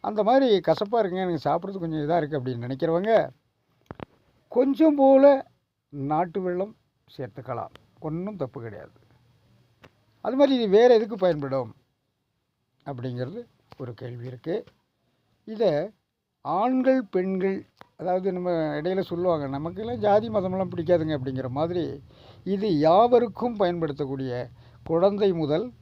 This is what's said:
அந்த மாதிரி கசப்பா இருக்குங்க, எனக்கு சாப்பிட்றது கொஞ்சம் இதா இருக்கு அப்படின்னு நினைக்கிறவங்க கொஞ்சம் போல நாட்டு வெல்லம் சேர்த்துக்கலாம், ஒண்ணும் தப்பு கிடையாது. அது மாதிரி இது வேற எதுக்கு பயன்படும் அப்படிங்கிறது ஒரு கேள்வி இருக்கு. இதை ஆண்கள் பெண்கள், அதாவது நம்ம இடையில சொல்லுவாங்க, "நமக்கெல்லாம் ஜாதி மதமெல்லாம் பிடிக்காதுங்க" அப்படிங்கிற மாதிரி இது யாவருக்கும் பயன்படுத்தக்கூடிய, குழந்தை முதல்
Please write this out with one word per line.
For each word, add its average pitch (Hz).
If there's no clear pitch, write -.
அந்த 214
மாதிரி 269
கசப்பா 208
இருக்குங்க, 185
எனக்கு 160
சாப்பிட்றது 175
கொஞ்சம் 156
இதா 170
இருக்கு 147
அப்படின்னு 123
நினைக்கிறவங்க 170
கொஞ்சம் 285
போல 269
நாட்டு 151
வெல்லம் 180
சேர்த்துக்கலாம், 127
ஒண்ணும் 180
தப்பு 127
கிடையாது. 95
அது 247
மாதிரி 277
இது 226
வேற 240
எதுக்கு 220
பயன்படும் 139
அப்படிங்கிறது 127
ஒரு 120
கேள்வி 120
இருக்கு. 160
இதை 208
ஆண்கள் 254
பெண்கள், 190
அதாவது 185
நம்ம 180
இடையில 185
சொல்லுவாங்க, 170
"நமக்கெல்லாம் 196
ஜாதி 214
மதமெல்லாம் 185
பிடிக்காதுங்க" 160
அப்படிங்கிற 131
மாதிரி 170
இது 208
யாவருக்கும் 233
பயன்படுத்தக்கூடிய, 139
குழந்தை 196
முதல் 156